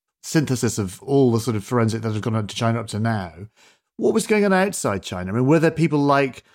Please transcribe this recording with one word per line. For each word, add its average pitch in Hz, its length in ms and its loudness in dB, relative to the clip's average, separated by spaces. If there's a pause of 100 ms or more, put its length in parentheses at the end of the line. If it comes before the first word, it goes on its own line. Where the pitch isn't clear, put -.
(240)
synthesis 123 560 0
of 95 240 -6
all 135 280 4
the 113 80 2
sort 110 160 -2
of 101 80 -4
forensic 113 380 0
that 110 120 -4
has 104 80 -4
gone 110 140 -4
on 101 120 -4
to - 80 -14
China 117 240 0
up 113 80 -8
to 104 120 -6
now, 107 340 -2 (640)
what - 180 0
was 220 100 0
going 208 180 2
on 196 100 4
outside 185 500 0
China? 92 280 -8
I 107 40 -4
mean, 127 100 2
were 156 140 6
there 160 100 4
people 151 300 0
like 139 440 0 (120)